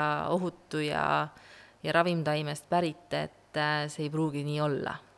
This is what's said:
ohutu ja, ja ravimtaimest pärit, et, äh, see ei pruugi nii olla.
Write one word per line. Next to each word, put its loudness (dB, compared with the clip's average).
ohutu -2
ja, 0
ja 0
ravimtaimest 2
pärit, 0
et, -6
äh, 0
see -4
ei -6
pruugi 0
nii -2
olla. -2